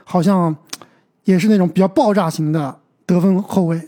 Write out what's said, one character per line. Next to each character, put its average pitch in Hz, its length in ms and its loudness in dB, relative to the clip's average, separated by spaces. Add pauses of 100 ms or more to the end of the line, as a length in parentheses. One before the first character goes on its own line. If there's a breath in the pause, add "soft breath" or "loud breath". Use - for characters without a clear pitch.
好 180 180 -2
像 175 320 0 (720 soft breath)
也 185 140 2
是 214 100 0
那 214 80 4
种 180 100 2
比 165 140 -2
较 190 80 4
爆 214 240 0
炸 190 160 0
型 156 240 -4
的 147 240 -4 (300)
得 180 120 2
分 190 240 0
后 196 200 -2
卫， 165 260 -2